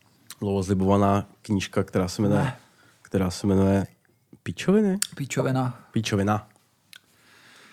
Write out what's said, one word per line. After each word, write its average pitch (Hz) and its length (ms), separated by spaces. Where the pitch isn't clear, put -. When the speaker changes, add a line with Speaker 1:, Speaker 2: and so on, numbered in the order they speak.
Speaker 1:
Dlouho 98 240
zlibovaná 98 640
knížka, 98 420
která 92 240
se - 140
jmenuje, 104 200
Speaker 2:
Ne. 127 140
Speaker 1:
která 92 300
se - 160
jmenuje 98 400
Píčoviny? 196 540
Speaker 2:
Píčovina. 131 640
Speaker 1:
Píčovina. 107 560